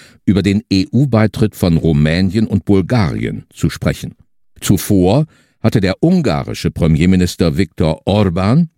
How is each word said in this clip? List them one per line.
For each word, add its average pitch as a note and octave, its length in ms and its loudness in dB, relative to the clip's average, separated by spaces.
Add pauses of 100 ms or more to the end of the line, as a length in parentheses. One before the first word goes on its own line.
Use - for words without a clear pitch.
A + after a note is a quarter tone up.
(260)
über G2 160 2
den G2+ 300 0
E-U-Beitritt A2 840 0
von E2+ 220 2
Rumänien E2 720 0
und - 180 -2
Bulgarien G2 840 -2
zu - 200 -2
sprechen. - 460 -6 (460)
Zuvor G2+ 640 2 (340)
hatte A2+ 220 0
der F#2 200 -2
ungarische G2+ 680 -2
Premierminister E2+ 840 0
Viktor E2+ 500 -2
Orbán G2+ 720 0